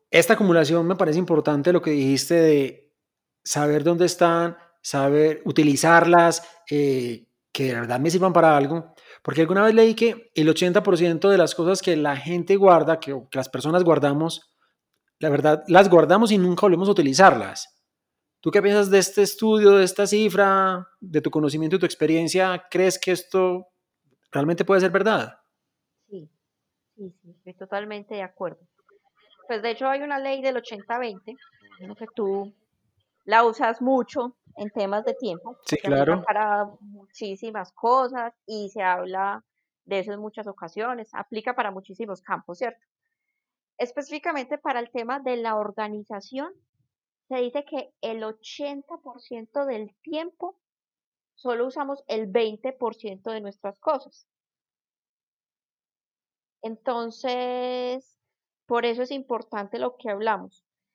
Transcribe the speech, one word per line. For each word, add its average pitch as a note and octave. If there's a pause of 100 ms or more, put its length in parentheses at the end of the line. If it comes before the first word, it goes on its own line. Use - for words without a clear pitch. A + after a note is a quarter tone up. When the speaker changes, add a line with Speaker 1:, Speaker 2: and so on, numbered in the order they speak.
Speaker 1:
esta E3+
acumulación E3+
me F#3
parece E3+
importante D3+
lo G#3
que E3
dijiste C#3
de D3+ (480)
saber D3
dónde F3
están, E3+ (240)
saber D3+
utilizarlas, E3 (220)
eh, C3 (260)
que C3+
de B2+
verdad A#2+
me D3+
sirvan F#3
para D#3+
algo, D#3 (300)
porque C#3
alguna F#3
vez A3
leí A3+
que A3
el D#3
ochenta F3+
por F#3
ciento E3+
de G3
las D#3+
cosas F3+
que F3
la D3
gente E3+
guarda, E3+
que, C#3
que -
las C3
personas D3+
guardamos, D3+ (640)
la D#3
verdad, D3
las F#3+
guardamos F3
y G#3
nunca F3+
volvemos F#3+
a G#3
utilizarlas. C#3 (680)
¿Tú D#3+
qué G3+
piensas G3+
de G3
este F#3
estudio, G#3
de G3
esta G3
cifra, F#3+ (140)
de D#3+
tu D3+
conocimiento D#3
y -
tu F3
experiencia? E3+
¿Crees F#3
que -
esto F#3 (600)
realmente E3
puede F#3+
ser F#3
verdad? F#3+ (680)
Speaker 2:
Sí, E3+ (640)
sí, G3
sí, F3
estoy F3+
totalmente G#3
de G3+
acuerdo. F3+ (880)
Pues, A3
de A#3
hecho, B3
hay C#4
una C#4+
ley C4+
del C4
ochenta A#3
veinte, A3+ (340)
imagino F#3+
que A3+
tú G3+ (720)
la A3+
usas A3+
mucho B3+ (200)
en G#3
temas G3+
de F3+
tiempo, G#3+
Speaker 1:
Sí, -
Speaker 2:
porque -
aplica C#3
Speaker 1:
claro. F3
Speaker 2:
para G#3 (160)
muchísimas G3+
cosas B3 (120)
y G#3
se G3+
habla F#3 (400)
de F#3+
eso G#3
en G3+
muchas G#3+
ocasiones, G#3+
aplica A3
para A3
muchísimos F#3+
campos, F3+
¿cierto? A#3 (1000)
Específicamente C#4+
para C4
el A#3+
tema B3
de B3+
la A3+
organización, G#3+ (760)
se C4
dice B3
que C#4+
el A3+
ochenta C#4+
por B3
ciento B3
del G#3+
tiempo F4 (760)
solo A#3+
usamos C#4
el A3
veinte A3
por A3+
ciento G#3
de A3
nuestras G3+
cosas. - (2250)
Entonces, B3 (500)
por A#3
eso A#3
es B3+
importante A#3
lo B3
que -
hablamos. G3+ (300)